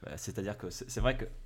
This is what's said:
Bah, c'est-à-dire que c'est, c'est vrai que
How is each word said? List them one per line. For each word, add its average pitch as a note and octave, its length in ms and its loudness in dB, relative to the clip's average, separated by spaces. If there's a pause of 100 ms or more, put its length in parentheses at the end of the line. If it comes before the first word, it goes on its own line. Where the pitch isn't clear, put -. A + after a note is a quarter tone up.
Bah, - 140 -6
c'est-à-dire G2+ 400 -2
que F2+ 120 -4
c'est, - 200 -6
c'est - 120 2
vrai B2+ 160 6
que A2+ 80 0 (200)